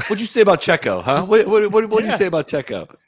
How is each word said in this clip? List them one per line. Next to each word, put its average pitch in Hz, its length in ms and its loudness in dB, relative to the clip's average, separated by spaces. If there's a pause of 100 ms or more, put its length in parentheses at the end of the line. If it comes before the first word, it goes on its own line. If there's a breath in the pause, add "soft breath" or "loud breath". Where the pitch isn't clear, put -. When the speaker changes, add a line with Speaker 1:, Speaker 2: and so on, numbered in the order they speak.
Speaker 1:
what'd 202 160 -4
you 226 80 -6
say 240 120 -2
about 196 200 4
Checo? 107 420 -2
Huh? 139 220 0
What, 208 240 2
what, 208 240 2
what, 220 180 0
what'd 220 160 0
Speaker 2:
Yeah. 208 60 -2
Speaker 1:
you - 40 0
say 196 100 0
about 160 200 -2
Checo? 113 480 -8 (140)